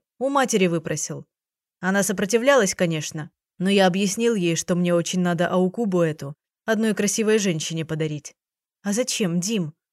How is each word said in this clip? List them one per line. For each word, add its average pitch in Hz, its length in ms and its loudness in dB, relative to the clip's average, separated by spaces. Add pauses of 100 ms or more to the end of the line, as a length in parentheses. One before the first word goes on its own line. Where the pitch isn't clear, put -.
(200)
У 247 80 -2
матери 254 400 2
выпросил. 160 580 -4 (540)
Она 190 240 0
сопротивлялась, 220 720 2
конечно, 160 560 -4 (260)
но 180 120 -2
я 196 180 6
объяснил 202 480 0
ей, 170 220 0
что - 180 -2
мне 175 180 2
очень 175 280 0
надо 175 260 0
Аукубу 185 540 0
эту, 151 340 -2 (300)
одной 220 280 0
красивой 214 460 0
женщине 160 460 -2
подарить". 151 500 -6 (460)
"А 202 100 -4
зачем, 196 480 -2
Дим?" 180 340 -2 (200)